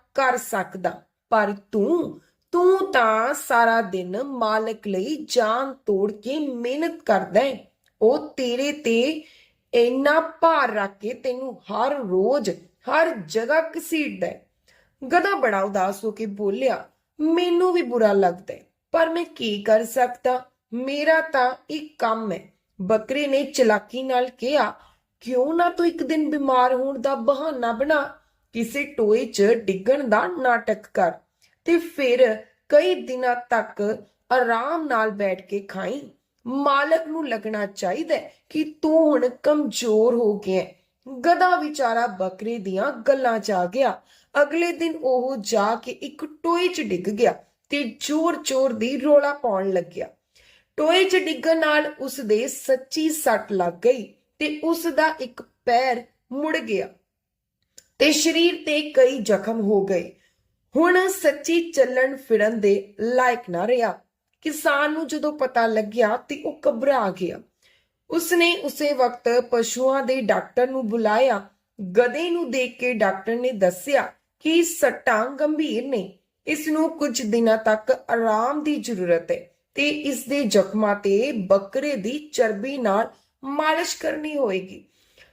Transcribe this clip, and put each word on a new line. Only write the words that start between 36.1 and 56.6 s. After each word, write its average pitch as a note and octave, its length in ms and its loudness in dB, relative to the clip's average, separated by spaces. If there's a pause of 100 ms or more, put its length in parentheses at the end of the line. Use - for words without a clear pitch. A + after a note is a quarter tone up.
ਮਾਲਕ C#4+ 600 0
ਨੂੰ D#4 220 -6
ਲੱਗਣਾ G#3+ 380 -4
ਚਾਹੀਦਾ G#3 480 -4
ਹੈ - 180 -6 (160)
ਕਿ D#4 340 -4
ਤੂੰ D#4 280 6
ਹੁਣ B3 180 2 (140)
ਕਮਜ਼ੋਰ A#3+ 720 2
ਹੋ G#3 240 2
ਗਿਆ F#3 220 0
ਹੈ।" - 140 -6 (460)
ਗਧਾ F4 360 4
ਵਿਚਾਰਾ B3 500 -2
ਬੱਕਰੇ G3+ 520 -6
ਦੀਆਂ G3 340 -4
ਗੱਲਾਂ B3 460 0
'ਚ A3 120 -6
ਆ F3+ 160 0
ਗਿਆ। A3+ 360 0 (400)
ਅਗਲੇ E4+ 300 0
ਦਿਨ D#4+ 300 -2
ਉਹ B3+ 340 0
ਜਾ G#3+ 380 0
ਕੇ A#3+ 180 -10
ਇੱਕ - 320 -12 (180)
ਟੋਏ E4+ 260 2
'ਚ F4+ 120 -6
ਡਿੱਗ F#3+ 240 -4
ਗਿਆ G3+ 400 0 (260)
ਤੇ C#4 300 -4
ਜ਼ੋਰ-ਜ਼ੋਰ C#4 720 0
ਦੀ A#3 240 -2
ਰੋਲਾ C#4+ 360 4
ਪਾਉਣ G3 380 -2
ਲੱਗਿਆ। F3+ 380 -4 (680)
ਟੋਏ E4+ 280 4
'ਚ F#4 120 2
ਡਿੱਗਣ D#4+ 420 0
ਨਾਲ D4+ 420 0
ਉਸ C4+ 200 -8
ਦੇ A3 280 0
ਸੱਚੀ C4+ 600 -2
ਸੱਟ A3 440 -2
ਲੱਗ F3+ 200 0
ਗਈ A#3 420 0 (240)
ਤੇ D4+ 260 -4
ਉਸ E4 220 -2
ਦਾ D#4 340 2
ਇੱਕ B3+ 220 -12 (220)
ਪੈਰ A#3+ 380 2 (300)
ਮੁੜ D4 260 -2
ਗਿਆ A3 300 -4 (1080)